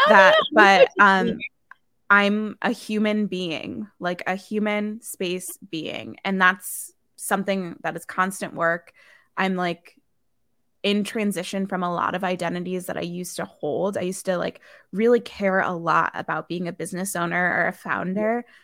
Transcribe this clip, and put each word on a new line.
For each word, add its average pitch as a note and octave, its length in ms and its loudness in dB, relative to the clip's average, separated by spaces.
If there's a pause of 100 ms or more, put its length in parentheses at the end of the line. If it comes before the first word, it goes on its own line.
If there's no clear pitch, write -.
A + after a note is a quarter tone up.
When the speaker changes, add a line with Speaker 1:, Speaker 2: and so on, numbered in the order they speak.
Speaker 1:
that, D#5+ 240 10 (180)
Speaker 2:
no, D4+ 100 6
you G3+ 60 10 (120)
Speaker 1:
but, F#3 180 8
Speaker 2:
can F#3+ 320 6
Speaker 1:
um, G3+ 100 -6 (720)
I'm G3+ 520 2
a B3 100 0
human G#3+ 560 -2
being, F#3 600 -8 (120)
like, F3+ 280 -4
a F#3 80 -2
human G#3 680 -4
space - 560 -8 (140)
being. A2+ 520 -10
And F#3+ 160 -2
that's - 540 0 (220)
something G3 680 -4
that D#3+ 140 -6
is E3+ 100 -12
constant F#3+ 480 -4
work. E3+ 400 -2 (440)
I'm, F#3+ 180 -2
like, F3 400 -6 (880)
in G3+ 200 2
transition G3 600 -4
from F#3+ 160 -4
a F3 100 -2
lot E3+ 220 -2
of F#3 100 -4
identities F3+ 600 -4
that - 120 -8
I - 40 -4
used F3 360 -8
to E3 80 -6
hold. E3+ 520 -4
I - 40 -2
used F#3 260 -6
to, F#3 100 0
like, - 240 -6 (300)
really A#3 280 4
care F#3+ 420 -2
a - 120 -2
lot E3 400 0
about D#3+ 340 -6
being F3 200 -6
a F3 60 -6
business F#3 420 -8
owner F3 420 0
or E3+ 100 0
a F#3 60 -4
founder. G#3+ 720 -4 (180)